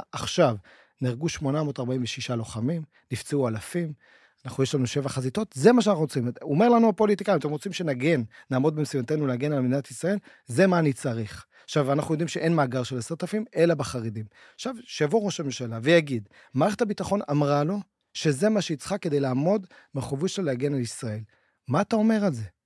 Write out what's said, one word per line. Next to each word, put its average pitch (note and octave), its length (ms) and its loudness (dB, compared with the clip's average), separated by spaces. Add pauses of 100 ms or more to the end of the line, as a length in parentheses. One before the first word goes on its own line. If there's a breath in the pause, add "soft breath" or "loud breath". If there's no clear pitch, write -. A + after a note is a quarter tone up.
(120)
עכשיו." B2+ 440 2 (460 soft breath)
נהרגו B2+ 280 -2
שמונה D3+ 340 -2
מאות C#3+ 160 -4
ארבעים B2+ 240 -2
ושישה A#2+ 320 -6
לוחמים, A#2 460 -4 (300)
נפצעו C3 360 -2
אלפים, D3+ 460 -4 (520 soft breath)
אנחנו, C3 180 -2
יש C3 120 -2
לנו C3 120 2
שבע C#3 220 -4
חזיתות, C3 440 -4
זה D3 180 8
מה B3 100 8
שאנחנו F#3+ 200 2
רוצים. B2 300 -2 (100)
הוא D3+ 120 -4
אומר G#3 160 6
לנו A3+ 200 6
הפוליטיקאים, G3+ 480 2
"אתם D3 120 -2
רוצים D3+ 240 -6
שנגן, D3 480 0 (300 soft breath)
נעמוד C#3 240 2
במשימתנו D3 520 -2
להגן C3 240 -2
על C#3+ 100 0
מדינת C3 300 0
ישראל, F#3 260 -2 (280 soft breath)
זה C#3 220 4
מה F3+ 120 4
אני D3+ 140 4
צריך." A2+ 520 -6 (200 soft breath)
עכשיו, C#3 260 0
אנחנו D3 220 0
יודעים D#3 140 -2
שאין E3 280 0
מאגר C3 280 0
של B2+ 140 -6
עשרת - 260 -8
אלפים, G#3+ 220 -4 (100)
אלא E3+ 180 6
בחרדים. A2+ 520 -6 (300 soft breath)
עכשיו, B3+ 280 -8
שיבוא F3 420 0
ראש F#3+ 140 -4
הממשלה A#2+ 420 -6
ויגיד, C#3 480 4 (240 soft breath)
מערכת F3 280 2
הביטחון G3+ 380 -2 (120)
אמרה C#3+ 320 2
לו, F#3+ 160 -2 (340)
שזה D#3 360 2
מה G#3+ 120 2
שהיא D#3+ 160 -4
צריכה G3 200 -6
כדי D3 220 0
לעמוד C#3+ 480 0 (280 soft breath)
מחויבות C#3 340 -4
שלה F#3+ 160 -4
להגן C#3 280 -2
על C#3 60 -2
ישראל. A2+ 400 -6 (480)
מה C#3 140 2
אתה G3+ 140 -2
אומר G#3+ 300 2
על F3 80 2
זה? A2+ 100 -6 (220)